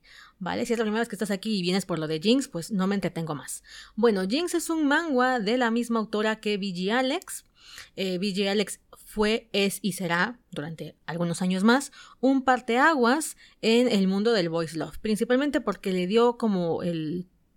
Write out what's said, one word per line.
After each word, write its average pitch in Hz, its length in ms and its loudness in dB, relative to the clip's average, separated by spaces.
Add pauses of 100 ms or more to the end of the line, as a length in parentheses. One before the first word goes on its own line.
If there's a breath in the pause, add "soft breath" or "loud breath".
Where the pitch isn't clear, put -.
(400 loud breath)
¿vale? 190 260 -4
Si 233 80 -2
es 220 60 -2
la 226 60 0
primera 214 160 -2
vez 233 80 -4
que 208 60 -8
estás 185 160 -4
aquí 208 260 -2
y 185 40 0
vienes 180 240 0
por 165 140 -4
lo 156 80 -4
de 156 140 -2
Jinx, 247 260 2
pues 170 240 -8
no 190 160 0
me 202 80 0
entretengo 170 400 -4
más. - 280 -12 (320 loud breath)
Bueno, 208 320 2
Jinx 320 260 -2
es 330 160 -2
un 320 180 2
manga 262 520 2
de 214 180 0
la 240 140 2
misma 233 280 0
autora 214 400 -2
que 208 160 -2
V 202 120 -4
G 185 240 -2
Alex. 262 540 -2 (500 loud breath)
Eh, 185 220 -2
V 196 160 -2
G 196 160 0
Alex 202 300 -2 (260)
fue, 214 460 -2
es 196 300 0
y 185 120 0
será, 180 460 -2 (120)
durante 156 440 -10 (100)
algunos 170 360 -2
años 185 220 0
más, 247 280 4 (300 loud breath)
un 269 220 4
parteaguas 254 920 2 (260 loud breath)
en 233 280 4
el 196 180 4
mundo 202 240 2
del 180 180 2
boys 165 260 -2
love, 156 240 -6
principalmente 247 600 0
porque 202 320 -4
le 180 160 0
dio 233 300 4
como 180 440 0
el 170 460 -4 (300)